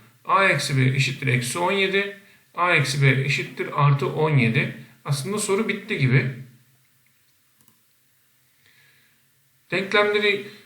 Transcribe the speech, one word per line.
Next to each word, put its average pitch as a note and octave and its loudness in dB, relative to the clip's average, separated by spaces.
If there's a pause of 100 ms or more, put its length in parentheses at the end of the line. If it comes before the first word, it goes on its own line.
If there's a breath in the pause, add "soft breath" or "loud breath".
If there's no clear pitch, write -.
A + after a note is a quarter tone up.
(240 loud breath)
A F#3+ 2
eksi D3 0
b B2+ 2
eşittir C3 -2
eksi B2 -2
on F3+ 0
yedi, G3 -2 (340 loud breath)
a F3 2
eksi D3 0
b C3+ 4
eşittir - -4
artı C#3+ 2
on D3+ 0
yedi. A#2 0 (280 loud breath)
Aslında F#3 -4
soru G3+ -2
bitti G3 -6
gibi. C3 0 (3250 soft breath)
Denklemleri G#3 0 (200 loud breath)